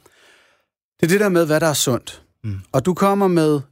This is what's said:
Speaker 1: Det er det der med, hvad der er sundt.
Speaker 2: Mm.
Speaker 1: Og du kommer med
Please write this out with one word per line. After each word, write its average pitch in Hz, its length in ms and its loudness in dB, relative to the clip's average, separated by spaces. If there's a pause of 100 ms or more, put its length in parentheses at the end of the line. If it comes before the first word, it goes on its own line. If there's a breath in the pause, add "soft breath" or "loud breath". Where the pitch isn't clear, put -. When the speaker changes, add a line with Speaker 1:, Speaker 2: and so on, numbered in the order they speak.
(1000 soft breath)
Speaker 1:
Det 175 60 2
er - 20 -2
det 190 120 2
der 208 100 2
med, 170 160 2
hvad 156 140 0
der 160 80 0
er 151 60 0
sundt. - 480 -4 (220)
Speaker 2:
Mm. 101 160 -10 (120)
Speaker 1:
Og 131 140 -2
du 185 80 0
kommer 196 340 0
med 156 340 2 (100)